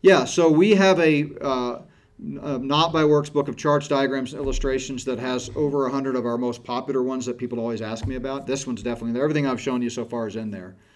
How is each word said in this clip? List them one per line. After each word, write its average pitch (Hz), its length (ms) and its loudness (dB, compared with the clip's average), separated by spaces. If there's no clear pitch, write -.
Yeah, 170 240 8
so 165 240 4
we 175 260 6
have 190 240 6
a, 151 300 4
uh, 123 400 -4
n-, 143 180 -10
a 143 160 -4
Not 147 360 0
by 160 100 2
Works 147 260 4
book 143 180 0
of 117 100 -8
charts, 147 300 0
diagrams, 135 460 0
and 147 80 -10
illustrations 131 640 -2
that 123 140 -4
has 123 360 -4
over 143 320 0
a 135 40 -2
hundred 135 240 -2
of 120 100 -2
our 120 120 -2
most 123 260 -4
popular 127 400 -2
ones 127 220 -4
that 120 120 -6
people 120 220 -6
always 113 220 -4
ask 110 260 -6
me 131 80 -4
about. 135 320 -6
This 135 180 -4
one's 123 160 -6
definitely 117 300 -4
there. 123 120 0
Everything 151 220 0
I've 123 160 -2
shown 127 200 -2
you 120 80 -2
so 113 160 -6
far 117 220 -6
is 101 80 -8
in 110 160 -6
there. 92 240 -14